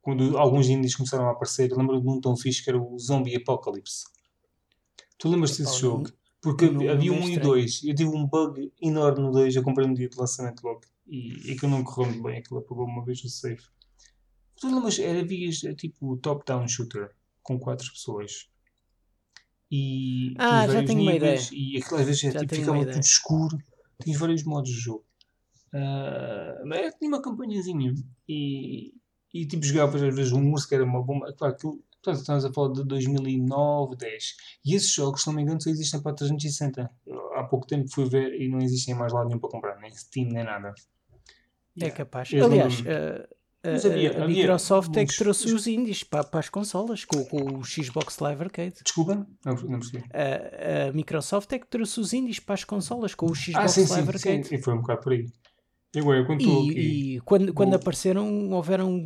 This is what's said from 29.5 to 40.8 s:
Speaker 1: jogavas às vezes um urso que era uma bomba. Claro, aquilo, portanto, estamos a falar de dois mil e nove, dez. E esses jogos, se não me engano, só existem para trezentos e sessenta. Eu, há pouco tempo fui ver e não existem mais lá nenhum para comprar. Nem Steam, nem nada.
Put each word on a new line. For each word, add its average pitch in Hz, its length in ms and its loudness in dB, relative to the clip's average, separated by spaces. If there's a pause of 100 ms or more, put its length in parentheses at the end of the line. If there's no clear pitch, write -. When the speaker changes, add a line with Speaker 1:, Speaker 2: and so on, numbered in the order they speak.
Speaker 1:
jogavas 143 380 2
às 135 120 2
vezes 131 180 2
um 139 200 4
urso 143 160 -2
que 143 60 2
era 131 100 4
uma 127 180 0
bomba. 139 300 -4
Claro, 135 220 -2
aquilo, 156 260 -8 (220)
portanto, 151 180 -2
estamos 143 240 0
a 131 80 -2
falar 139 220 0
de 135 100 -2
dois 135 220 0
mil 135 200 0
e 131 120 0
nove, 139 580 2
dez. 113 400 -10 (280)
E 151 100 2
esses - 180 2
jogos, 139 300 0
se - 40 0
não 151 80 -2
me 147 80 0
engano, 156 180 0
só 160 100 -2
existem 156 320 -2
para 147 120 -4
trezentos 147 300 -2
e 147 60 -2
sessenta. 131 400 -4 (160)
Eu, - 280 -10
há 131 100 -4
pouco 127 220 -2
tempo 139 260 -2
fui 135 160 0
ver 131 320 0
e 131 80 -2
não 131 120 0
existem 127 340 0
mais 120 180 -2
lá 120 120 0
nenhum 117 160 -2
para - 100 -6
comprar. 104 300 -8
Nem 110 140 -18
Steam, - 340 -4
nem 117 160 -4
nada. 101 280 -8 (1080)